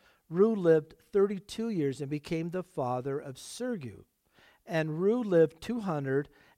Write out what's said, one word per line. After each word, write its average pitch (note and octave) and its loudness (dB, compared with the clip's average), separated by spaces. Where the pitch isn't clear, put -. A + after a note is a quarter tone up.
Reu G#3+ 6
lived D#3+ 4
thirty-two G3+ 0
years C#3+ -2
and C#3 -8
became D#3+ -4
the F3+ -6
father C3 -4
of C#3 -12
Sergu. G3 -10
And D#3 -4
Reu A3 2
lived E3+ 2
two A#3+ -6
hundred C#3+ -4